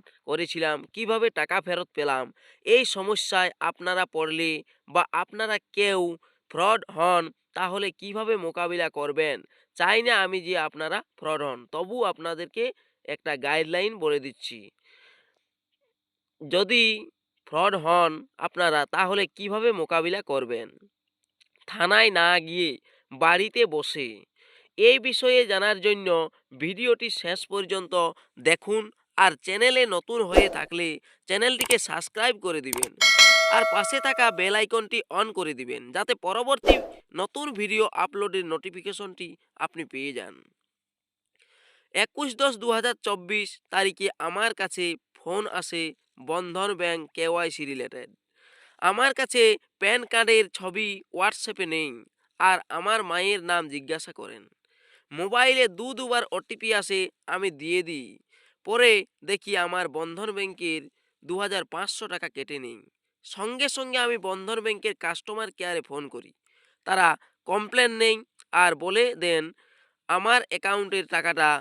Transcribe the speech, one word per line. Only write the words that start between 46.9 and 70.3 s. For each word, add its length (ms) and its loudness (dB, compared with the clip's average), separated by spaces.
কেওয়াইসি 480 -2
রিলেটেড। 440 -10
আমার 380 2
কাছে 220 0
প্যান 200 2
কার্ডের 340 4
ছবি 300 -6
WhatsApp-এ 480 -2
নেই, 160 -4
আর 180 4
আমার 340 0
মায়ের 380 0
নাম 120 2
জিজ্ঞাসা 460 -8
করেন। 240 -16
মোবাইলে 520 4
দু 160 -8
দুবার 380 0
ওটিপি 380 -6
আসে, 180 -2
আমি 220 -2
দিয়ে 280 0
দিই। 200 -10
পরে 240 6
দেখি 220 -6
আমার 200 -2
বন্ধন 340 -8
ব্যাংকের 500 -6
দু 200 -6
হাজার 200 -2
পাঁচশো 400 -8
টাকা 160 -6
কেটে 360 -10
নেই। 140 -14
সঙ্গে 440 -4
সঙ্গে 360 -6
আমি 120 0
বন্ধন 380 -6
ব্যাংকের 380 -4
কাস্টমার 540 -6
কেয়ারে 320 -4
ফোন 140 -8
করি। 180 -16
তারা 200 4
কমপ্লেন 440 2
নেই 140 4
আর 220 6
বলে 300 0
দেন, 200 2
আমার 320 4